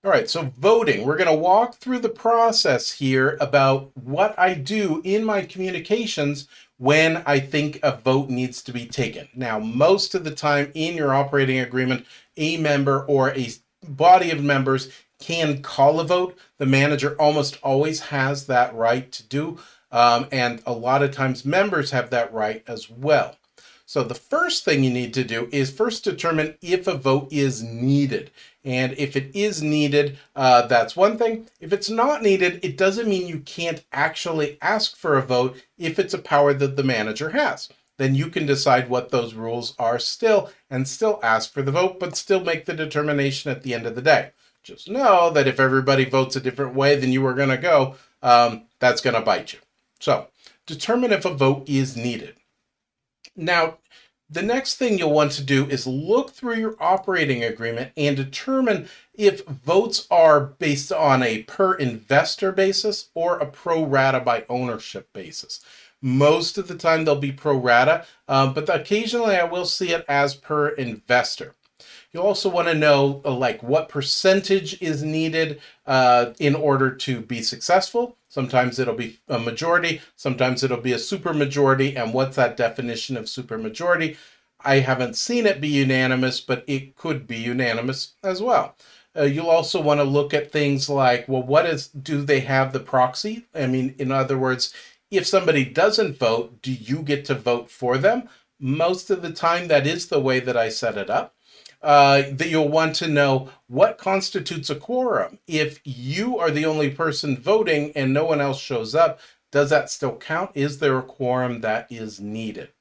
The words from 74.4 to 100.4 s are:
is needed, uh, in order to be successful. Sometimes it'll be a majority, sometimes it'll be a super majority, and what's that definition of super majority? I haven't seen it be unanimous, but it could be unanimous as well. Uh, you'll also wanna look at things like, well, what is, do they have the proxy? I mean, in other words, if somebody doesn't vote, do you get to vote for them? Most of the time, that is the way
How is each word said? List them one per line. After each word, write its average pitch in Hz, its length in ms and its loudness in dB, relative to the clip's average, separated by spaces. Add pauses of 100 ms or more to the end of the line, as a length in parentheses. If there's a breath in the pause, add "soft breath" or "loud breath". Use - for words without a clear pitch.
is 151 200 -4
needed, 156 580 -4 (260 loud breath)
uh, 123 520 4
in 143 160 2
order 135 360 2
to 127 300 -6
be 113 220 -8
successful. 190 760 0 (140)
Sometimes 127 480 0
it'll 120 160 -2
be 113 240 -8 (100)
a 123 100 -2
majority, 160 600 -2 (160 loud breath)
sometimes 127 460 -2
it'll 127 160 -2
be 123 140 -2
a 117 60 0
super 180 360 -6
majority, 139 640 2
and 117 180 -4
what's 131 220 -2
that 120 200 0
definition 120 600 -4
of 110 120 -10
super 117 300 -10
majority? 165 580 -2 (480 loud breath)
I 139 120 4
haven't 127 400 0
seen 240 280 -2
it 190 160 0
be 151 80 -4
unanimous, 131 720 0
but - 260 -4
it 135 300 -6
could 151 300 -6
be 117 100 -10
unanimous 120 760 -4 (100)
as 190 200 -4
well. 226 320 0 (400 soft breath)
Uh, 151 100 0
you'll 156 260 0
also 165 300 2
wanna 147 240 2
look 143 280 0
at 147 180 -2
things 143 380 0
like, 131 400 2
well, 131 140 -2
what 147 240 4
is, 151 220 -4
do 143 340 -6
they 139 180 2
have 135 320 0
the - 80 -4
proxy? 135 640 -2 (100)
I 143 120 -2
mean, 131 320 -2
in 131 120 -4
other 135 280 0
words, 127 340 -2 (380 loud breath)
if 185 160 0
somebody 170 380 2
doesn't 202 540 0
vote, 117 440 -2
do 131 100 -6
you 120 280 -6
get 143 260 -4
to 139 80 -2
vote 120 360 -4
for 127 280 -2
them? 226 320 0 (280 loud breath)
Most 165 520 -2
of 185 100 0
the 170 120 -10
time, 170 360 -2
that 143 180 4
is 165 200 -4
the 151 140 0
way 131 200 2